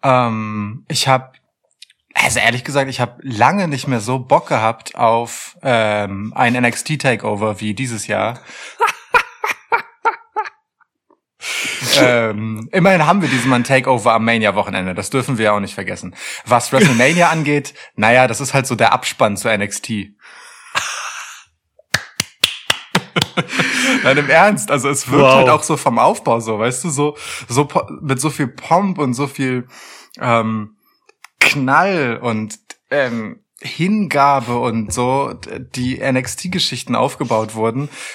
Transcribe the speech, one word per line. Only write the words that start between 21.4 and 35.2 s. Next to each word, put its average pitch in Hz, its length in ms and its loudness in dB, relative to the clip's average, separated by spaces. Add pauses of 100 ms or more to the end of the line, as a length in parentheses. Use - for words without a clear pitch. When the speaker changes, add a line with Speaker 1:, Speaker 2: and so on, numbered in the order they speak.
Speaker 1:
<laughs> 175 80 0 (600)
Nein, 135 140 4
im 143 120 -2
Ernst, 170 420 4
also 139 180 0
es 139 220 -4
wirkt 143 120 6
Speaker 2:
Wow. 131 120 8
Speaker 1:
halt 131 140 6
auch 151 140 4
so 156 140 0
vom 117 220 0
Aufbau 127 400 2
so, 110 200 -4
weißt 127 260 -2
du, 175 40 -4
so, 147 280 -2 (320)
so 139 160 2
po-, - 200 -2 (160)
mit 135 200 -2
so 156 80 0
viel 143 180 -4
Pomp 185 520 0
und 131 140 0
so 135 140 -4
viel, 127 400 -4 (520)
ähm, 110 580 -2 (640)
Knall 143 840 2
und, 110 360 -4 (320)
ähm, 117 480 -2 (260)
Hingabe 139 920 0
und 113 340 -4
so, 127 420 -2